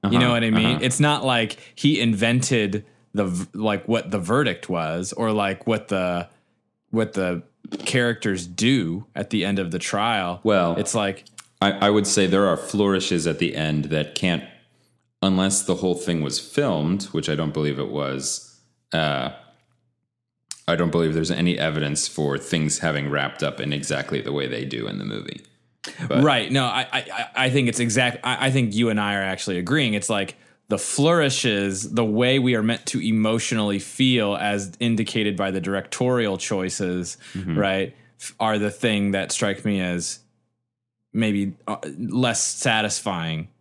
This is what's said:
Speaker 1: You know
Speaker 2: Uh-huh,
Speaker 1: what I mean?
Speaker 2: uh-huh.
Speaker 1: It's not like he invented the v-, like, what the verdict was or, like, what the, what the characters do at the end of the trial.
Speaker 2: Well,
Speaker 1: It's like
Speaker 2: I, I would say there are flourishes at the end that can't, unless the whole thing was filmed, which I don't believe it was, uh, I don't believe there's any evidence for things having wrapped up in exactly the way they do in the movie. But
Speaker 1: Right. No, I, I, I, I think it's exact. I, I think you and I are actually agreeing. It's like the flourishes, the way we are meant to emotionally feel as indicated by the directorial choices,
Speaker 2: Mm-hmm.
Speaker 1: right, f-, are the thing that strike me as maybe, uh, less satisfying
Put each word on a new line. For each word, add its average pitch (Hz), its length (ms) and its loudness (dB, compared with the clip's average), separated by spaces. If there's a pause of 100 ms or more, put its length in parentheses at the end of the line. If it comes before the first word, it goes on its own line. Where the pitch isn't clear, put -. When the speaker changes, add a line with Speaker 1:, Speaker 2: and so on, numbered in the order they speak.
Speaker 1:
You 107 160 2
know 123 80 6
Speaker 2:
Uh-huh, 123 60 4
Speaker 1:
what 117 120 2
I 113 60 2
mean? 110 160 4 (100)
Speaker 2:
uh-huh. - 60 -4
Speaker 1:
It's 127 180 0
not 147 240 2
like 117 340 0 (180)
he 143 240 2
invented 113 840 2 (280)
the 101 140 2
v-, 90 260 -2
like, 104 340 0
what 110 240 0
the 104 80 0
verdict 101 520 0
was 85 420 -2
or, 113 200 -2
like, 101 340 -2
what 110 220 0
the, 90 400 -2 (640)
what 110 220 0
the 90 300 -2 (440)
characters 113 600 0
do 95 680 0
at - 160 -6
the 98 140 0
end 98 160 0
of 87 100 -4
the 90 80 -4
trial. 101 640 -2
Speaker 2:
Well, 90 340 4
Speaker 1:
It's 101 180 -2
like 101 300 -2 (380)
Speaker 2:
I, 101 100 6
I - 180 4
would 104 160 4
say 101 200 4
there 95 220 4
are 85 80 4
flourishes 95 720 2
at 78 120 0
the - 160 0
end 76 320 0
that 76 280 -2
can't, 87 280 0 (760)
unless 95 420 2
the - 140 0
whole 90 180 0
thing 82 280 -2
was 67 180 -4
filmed, 98 600 0 (100)
which 78 160 -2
I 78 60 0
don't 78 180 -2
believe 73 260 -2
it - 120 -4
was, 67 680 -6 (360)
uh, 71 340 0 (1400)
I 85 80 2
don't 85 140 2
believe 82 240 2
there's 80 160 0
any 87 280 0
evidence 76 480 -2
for 71 320 -2
things 78 400 -2
having 73 320 -2
wrapped 69 320 -2
up 71 180 -4
in 73 120 -4
exactly 69 480 -4
the 67 120 -6
way 71 140 -2
they 62 180 -6
do 60 220 -6
in 50 120 -6
the 50 60 -8
movie. 52 360 -10 (680)
But 127 140 4
Speaker 1:
Right. 131 300 2
No, 135 140 2
I, 120 260 -2
I, 131 60 -2 (140)
I, 107 140 -6 (200)
I 127 40 2
think 127 180 2
it's 117 120 -2
exact. 120 440 2
I, 127 220 0
I 135 40 2
think 123 240 2
you 117 160 2
and 104 100 0
I 101 160 0
are 98 60 0
actually 95 360 -4
agreeing. 117 360 0
It's 101 160 -2
like 101 260 -2 (320)
the 104 100 0
flourishes, 127 1120 2
the 117 120 2
way 123 340 2
we 123 160 4
are 107 80 2
meant 113 240 -2
to - 140 -2
emotionally 110 800 0
feel 117 560 2
as 98 420 -2
indicated 110 580 0
by 98 140 0
the 92 100 -2
directorial 98 800 -2
choices, 90 800 -4 (180)
Speaker 2:
Mm-hmm. 90 240 -2
Speaker 1:
right, 95 360 0 (260)
f-, - 180 -14
are 110 200 0
the 104 120 0
thing 101 420 0
that 95 200 -2
strike 101 320 -2
me 101 160 0
as 87 400 -4 (920)
maybe, 101 420 0 (120)
uh, 107 120 -4 (200)
less 117 420 0
satisfying 92 1080 0 (120)